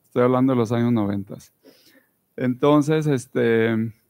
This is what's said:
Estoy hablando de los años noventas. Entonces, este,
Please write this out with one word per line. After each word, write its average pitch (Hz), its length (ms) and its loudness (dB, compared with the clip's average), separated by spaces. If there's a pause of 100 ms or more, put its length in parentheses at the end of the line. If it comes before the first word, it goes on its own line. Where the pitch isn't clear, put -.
Estoy 123 200 -2
hablando 127 300 2
de 123 40 0
los 113 140 -2
años 120 200 0
noventas. 101 640 -6 (800)
Entonces, 147 720 0
este, 113 880 0 (160)